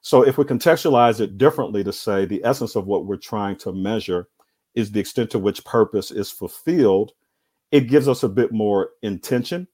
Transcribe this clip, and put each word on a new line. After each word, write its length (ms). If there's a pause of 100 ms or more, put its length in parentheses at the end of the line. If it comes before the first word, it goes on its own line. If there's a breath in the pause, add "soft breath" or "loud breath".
So 240
if 120
we 80
contextualize 720
it 180
differently 460
to 80
say 320
the 220
essence 320
of 100
what 180
we're 120
trying 400
to 160
measure 560 (440)
is 180
the 100
extent 300
to 80
which 260
purpose 440
is 220
fulfilled, 800 (600)
it 100
gives 260
us 160
a 60
bit 240
more 380 (100)
intention. 720